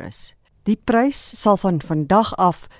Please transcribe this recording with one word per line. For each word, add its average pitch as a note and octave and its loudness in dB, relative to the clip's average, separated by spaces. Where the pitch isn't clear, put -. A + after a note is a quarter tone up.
is. - -18
Die G#3+ 0
prys A#3+ 0
sal G#3 4
van F3+ 0
vandag E3+ 0
af F3+ 0